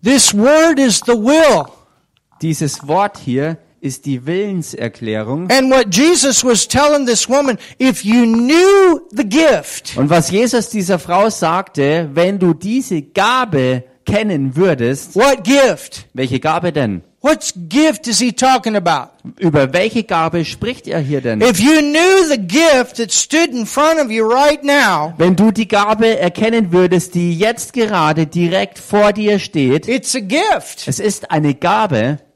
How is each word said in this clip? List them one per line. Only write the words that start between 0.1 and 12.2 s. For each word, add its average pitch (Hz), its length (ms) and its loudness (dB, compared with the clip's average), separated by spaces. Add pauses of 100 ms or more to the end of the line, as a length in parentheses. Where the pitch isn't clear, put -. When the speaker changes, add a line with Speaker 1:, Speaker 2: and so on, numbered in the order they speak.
Speaker 1:
word 294 460 2
is 247 260 0
the 240 80 2
will. 240 520 2 (760)
Speaker 2:
Dieses 156 460 -6
Wort 196 320 -2
hier 143 380 -4 (240)
ist - 240 -10
die 127 200 -6
Willenserklärung. 147 1300 -6
Speaker 1:
And 262 200 2
what 262 240 2
Jesus 277 480 2
was 240 240 0
telling 285 380 2
this 240 240 -2
woman, 262 280 0 (220)
if 254 240 0
you 233 220 2
knew 330 760 4 (100)
the 220 160 -2
gift. 262 720 0
Speaker 2:
Und 139 120 0
was 170 220 2
Jesus 226 380 0
dieser 190 300 -2
Frau 190 300 0
sagte, 165 840 -2
wenn 185 260 0